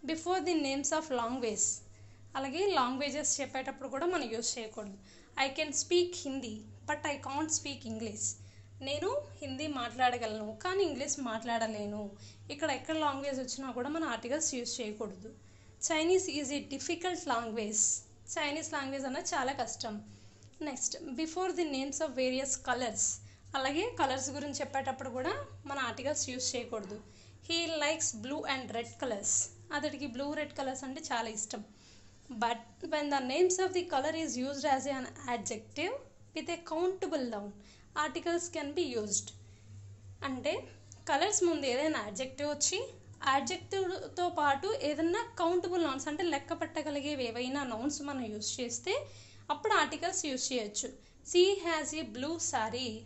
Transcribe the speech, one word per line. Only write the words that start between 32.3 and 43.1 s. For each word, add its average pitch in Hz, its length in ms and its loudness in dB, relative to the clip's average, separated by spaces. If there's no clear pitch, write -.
But 240 180 2
when 294 200 2
the 269 80 4
names 359 220 8
of 359 120 4
the 349 160 2
color 294 200 4
is 285 80 0
used 277 180 -2
as 262 100 0
an 254 80 -4
adjective 240 600 -2
with 311 220 -4
a - 20 -6
countable 330 600 0
noun, 208 160 -4
articles 339 400 0
can 285 140 -2
be 339 60 4
used. 202 280 0
అంటే 262 240 0
colors 330 400 6
ముందు 294 240 2
ఏదైనా 285 340 4
adjective 262 480 -2
వచ్చి 359 240 2